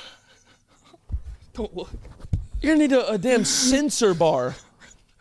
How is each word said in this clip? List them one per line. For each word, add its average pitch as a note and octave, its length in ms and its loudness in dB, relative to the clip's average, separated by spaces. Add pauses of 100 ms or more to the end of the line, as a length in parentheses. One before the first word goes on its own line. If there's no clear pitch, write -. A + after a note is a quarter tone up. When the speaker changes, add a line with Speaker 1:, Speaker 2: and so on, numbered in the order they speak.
(1500)
Speaker 1:
Don't G#3+ 220 -10
look. E3 140 -10 (720)
Speaker 2:
You're D4+ 140 2
gonna D4+ 120 4
need C4 60 2
a, A#3 180 2
a G#3+ 60 -2
damn A3+ 260 2
sensor B3+ 680 2
bar. C#3 420 0 (640)